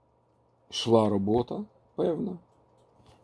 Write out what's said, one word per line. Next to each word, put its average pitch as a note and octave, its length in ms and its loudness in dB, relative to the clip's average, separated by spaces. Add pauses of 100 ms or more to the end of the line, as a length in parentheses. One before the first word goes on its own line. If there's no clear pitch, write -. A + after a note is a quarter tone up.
(720)
йшла A2+ 380 4
робота G#2 560 -2 (300)
певна, F3 440 -4 (840)